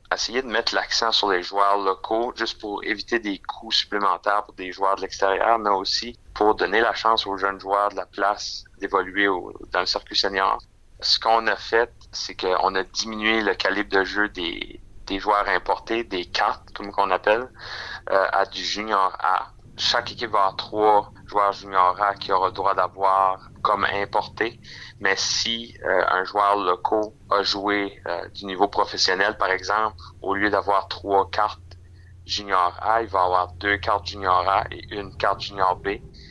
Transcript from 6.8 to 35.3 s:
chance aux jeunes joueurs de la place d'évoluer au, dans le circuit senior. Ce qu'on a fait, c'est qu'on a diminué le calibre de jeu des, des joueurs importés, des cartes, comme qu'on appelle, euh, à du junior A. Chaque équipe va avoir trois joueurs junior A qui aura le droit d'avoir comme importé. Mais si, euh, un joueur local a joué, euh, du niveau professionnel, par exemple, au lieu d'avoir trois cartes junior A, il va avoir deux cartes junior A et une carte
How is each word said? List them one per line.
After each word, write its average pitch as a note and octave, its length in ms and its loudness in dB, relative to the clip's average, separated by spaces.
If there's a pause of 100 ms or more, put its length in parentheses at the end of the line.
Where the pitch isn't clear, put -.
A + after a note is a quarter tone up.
chance A2+ 340 2
aux G2 80 -2
jeunes F#2+ 240 -2
joueurs G2+ 300 0
de F#2+ 80 -10
la F2+ 80 -6
place - 580 -4 (160)
d'évoluer F#2+ 480 0
au, F#2+ 240 -2 (220)
dans F2+ 80 2
le F#2 60 0
circuit - 280 -4
senior. G2 420 2 (440)
Ce - 180 2
qu'on A2+ 280 4
a G2+ 80 2
fait, - 360 0 (200)
c'est - 240 -10
qu'on F#2 400 0
a F#2+ 80 0
diminué A2 580 -2
le G2 140 2
calibre G2 340 -2
de F#2+ 140 4
jeu G2+ 260 0
des, - 500 -8 (280)
des G2 100 -2
joueurs G2+ 320 2
importés, G2 540 0
des F#2 220 -6
cartes, - 500 -2
comme G2+ 160 -10
qu'on G2 180 0
appelle, G#2+ 400 2 (600)
euh, F#2+ 200 4
à G2 140 2
du F#2 180 -8
junior G2 560 0
A. - 280 0 (300)
Chaque - 340 0
équipe A#2 180 -8
va G#2+ 100 2
avoir G2 180 2
trois G#2+ 540 4 (140)
joueurs G2+ 280 2
junior F#2+ 460 2
A G2+ 140 2
qui - 180 -6
aura F#2 180 4
le F#2 40 -10
droit F#2+ 220 0
d'avoir F#2+ 640 2 (240)
comme G2+ 220 2
importé. G#2 760 -2 (400)
Mais G2 160 2
si, - 680 -4
euh, F2+ 240 2
un F#2 160 2
joueur G2+ 340 2
local G#2 560 0 (180)
a G2+ 100 2
joué, G2+ 640 -2
euh, F2 220 -6
du G2 180 -14
niveau F#2+ 220 0
professionnel, G2+ 720 0
par G2 120 0
exemple, G2+ 460 -2 (260)
au G2 140 -2
lieu G2+ 160 0
d'avoir G2 360 2
trois G2 440 0
cartes G#2+ 300 -2 (680)
junior F#2+ 520 0
A, A2 220 2
il A2+ 60 -4
va F#2+ 160 2
avoir F2+ 300 2
deux G2+ 240 0
cartes G2+ 280 -2
junior F#2 420 0
A G2+ 220 2
et - 260 -12
une G2 220 -10
carte G2 240 0